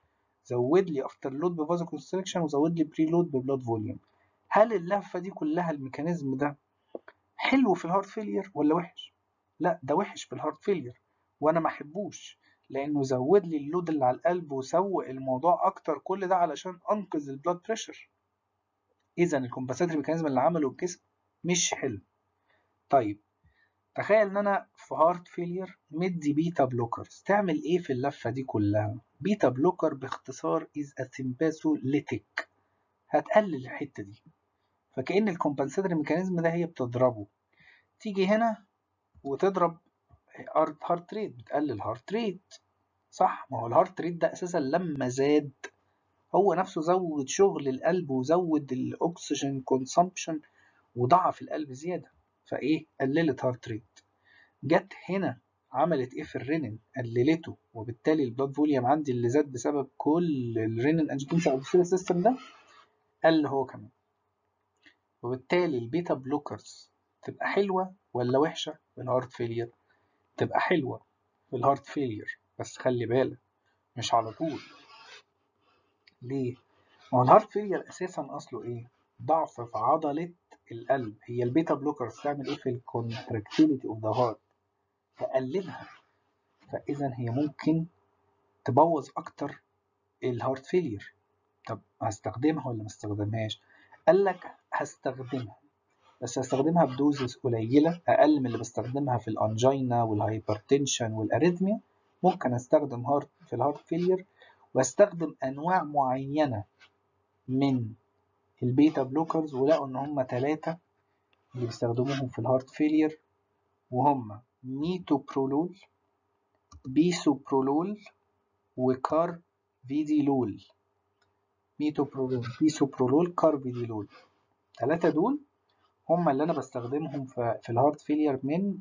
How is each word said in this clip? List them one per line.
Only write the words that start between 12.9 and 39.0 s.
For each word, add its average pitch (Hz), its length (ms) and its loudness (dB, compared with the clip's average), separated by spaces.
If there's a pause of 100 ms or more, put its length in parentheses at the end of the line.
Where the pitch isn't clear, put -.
زود 135 440 4
لي 160 100 -2
اللود 160 320 -4
اللي 147 160 0
على 127 120 4
القلب 165 360 -2
وسوء 156 580 -2
الموضوع 135 560 2
اكتر، 160 320 -2
كل 190 300 -4
ده 190 80 4
علشان 175 420 -2 (140)
انقذ 165 360 -4
البلاد 156 380 -2
بريشر. - 440 -8 (1080)
اذا 165 200 4
الكومبنساتوري 131 580 -2
ميكانيزم 156 300 -2
اللي 131 140 2
عمله 151 280 2
الجسم 175 320 -6 (440)
مش 175 300 0
حلو. 117 260 -4 (880)
طيب 113 320 4 (760)
تخيل 202 340 4
ان 190 80 -6
انا 202 300 0 (100)
في - 180 -14
هارت 170 340 2
فيلير 175 500 -6 (120)
مدي 160 420 -2
بيتا 160 320 2
بلوكرز، - 640 -4
تعمل 190 360 2
ايه 170 160 2
في 175 140 -4
اللفه 120 380 -4
دي 131 120 -4
كلها؟ 107 560 0 (220)
بيتا 196 280 2
بلوكر 151 460 2
باختصار 143 680 -6
is 139 400 -8
a - 0 -
sympatholytic، 139 1400 -2 (640)
هتقلل 175 460 2
الحته 127 480 -10
دي، 101 200 -18 (720)
فكأن 196 320 0
الكومبنساتوري 170 680 -2
ميكانيزم 170 460 0
ده 165 120 2
هي 170 140 -2
بتضربه، 120 600 0 (760)
تيجي 190 260 0
هنا 220 380 2 (600)